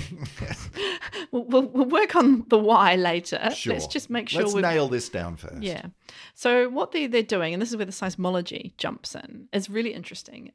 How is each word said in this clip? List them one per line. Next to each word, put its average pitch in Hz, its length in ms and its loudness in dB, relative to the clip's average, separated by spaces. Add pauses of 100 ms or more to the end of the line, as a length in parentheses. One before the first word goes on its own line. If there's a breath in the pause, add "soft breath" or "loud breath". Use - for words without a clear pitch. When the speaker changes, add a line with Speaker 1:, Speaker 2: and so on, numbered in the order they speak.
(1300 loud breath)
Speaker 1:
We'll, 240 120 -2
we'll, 254 180 6
we'll 262 240 2
work 359 280 2
on 262 340 6
the 220 100 8
why 202 360 6
later. 180 600 0
Speaker 2:
Sure. - 180 -2
Speaker 1:
Let's - 160 -4
just - 220 -6
make 233 180 -6
sure - 140 0
Speaker 2:
Let's 208 120 0
Speaker 1:
we've 196 80 2
Speaker 2:
nail 160 240 4
this 123 220 -2
down 87 280 -6
first. - 260 -12
Speaker 1:
Yeah. 180 240 -6 (480 loud breath)
So 247 340 2
what 269 240 -4
they, 311 160 0
they're 233 140 4
doing, 180 300 0
and 180 80 -2
this 233 100 -2
is 233 60 -6
where 214 100 -4
the 190 60 -8
seismology 180 840 -4
jumps - 380 -8
in, - 380 -16
is 196 160 -2
really 220 240 -2
interesting, - 640 -16